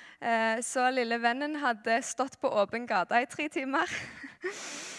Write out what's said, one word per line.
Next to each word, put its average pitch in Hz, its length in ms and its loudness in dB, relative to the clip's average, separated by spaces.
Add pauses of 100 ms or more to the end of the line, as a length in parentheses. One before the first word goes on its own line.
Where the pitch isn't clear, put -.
(200)
eh, 226 400 2
så 254 320 2
lille 233 300 2
vennen 277 400 0
hadde 226 420 2
stått - 380 -4
på 277 80 2 (100)
åpen 220 300 0
gate 214 340 4
i - 60 -8
tre 302 220 -4
timer. 277 360 0 (540)
<laughs> - 560 -10